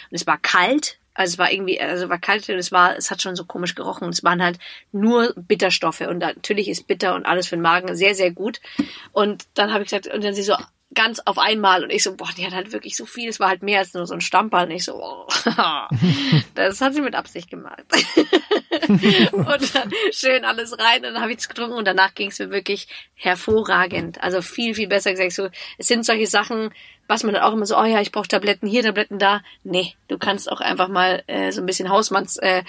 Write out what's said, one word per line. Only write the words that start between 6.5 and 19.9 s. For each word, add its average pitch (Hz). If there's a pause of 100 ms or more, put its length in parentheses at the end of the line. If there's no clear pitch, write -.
ist -
bitter 185
und 180
alles 175
für 175
den 170
Magen 175
sehr, 196
sehr 185
gut 185 (520)
und 208 (100)
dann 208
hab 214
ich 202
gesagt, 196
und -
dann 202
sie 202
so, 196 (400)
„Ganz 226
auf 202
einmal“. 196
Und -
ich 202
so, 190
„Boah, 170
die 175
hat 185
halt 196
wirklich 214
so 233
viel.“ 233
Es 220
war 196
halt 185
mehr 202
als 185
nur 175
so 180
ein 170
Stammball. 196
Und 156
ich 175
so, -
„Oh.“ - (180)
<laughs> 156 (640)
Das 190
hat 269
sie 294
mit 254
Absicht -
gemacht. -
<laughs> -
Und 208
dann 247 (220)